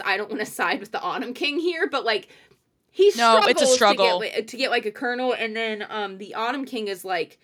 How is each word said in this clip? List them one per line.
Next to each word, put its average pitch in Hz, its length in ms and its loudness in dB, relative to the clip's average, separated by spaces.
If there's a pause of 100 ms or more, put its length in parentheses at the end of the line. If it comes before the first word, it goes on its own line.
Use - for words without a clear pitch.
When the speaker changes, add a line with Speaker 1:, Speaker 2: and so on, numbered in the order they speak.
Speaker 1:
I 196 120 0
don't 208 120 -6
wanna 262 160 -4
<laughs> - 0 -
side - 340 -2
with 196 120 -12
the - 100 -4
Autumn 254 320 -6
King 285 260 -4
here, 339 300 -2
but, 240 160 -4
like, 214 220 -2 (640)
he 403 260 6
Speaker 2:
No, 226 300 6
it's 339 140 4
a - 40 6
Speaker 1:
struggles 254 100 6
Speaker 2:
struggle. 202 440 4
Speaker 1:
to 214 80 -4
get, - 100 -6
li-, 220 80 -4
to 233 120 -14
get, 247 120 -2
like, 240 160 0
a 208 60 -4
kernel, 247 420 -2
and 220 220 -4
then, 220 340 -4
um, 196 300 -8
the 202 160 -14
Autumn 247 300 -4
King 220 240 -6
is, 185 140 -8
like, 180 400 -6